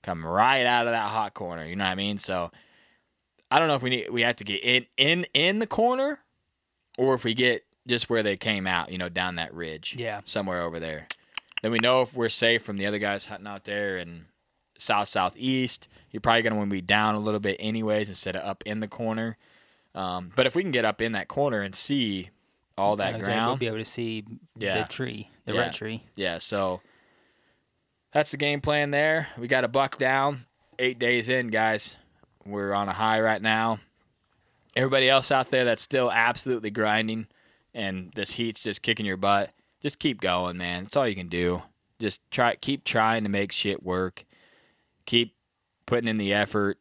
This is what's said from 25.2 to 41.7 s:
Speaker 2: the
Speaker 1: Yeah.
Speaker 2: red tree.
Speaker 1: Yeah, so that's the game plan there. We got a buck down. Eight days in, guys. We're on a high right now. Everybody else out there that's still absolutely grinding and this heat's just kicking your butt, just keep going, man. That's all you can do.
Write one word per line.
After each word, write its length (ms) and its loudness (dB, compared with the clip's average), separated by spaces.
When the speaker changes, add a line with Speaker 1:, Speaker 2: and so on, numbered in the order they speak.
Speaker 2:
the 80 -4
Speaker 1:
Yeah. 80 2
Speaker 2:
red 100 -2
tree. 320 -8
Speaker 1:
Yeah, 240 -2
so 420 -2
that's 180 2
the 60 -6
game 240 0
plan 300 0
there. 460 0
We 120 -8
got 160 2
a 40 -2
buck 300 0
down. 480 0
Eight 200 0
days 300 2
in, 200 0
guys. 480 0
We're 260 -4
on 160 0
a 40 -4
high 280 2
right 220 2
now. 380 2
Everybody 320 4
else 240 6
out 180 2
there 140 4
that's 180 2
still 300 2
absolutely 580 0
grinding 560 0
and 400 -6
this 180 -4
heat's 300 -4
just 200 -4
kicking 240 -2
your 100 -2
butt, 340 2
just 160 -6
keep 220 -2
going, 360 -2
man. 280 -6
That's 120 -6
all 100 2
you 80 0
can 140 -8
do. 340 0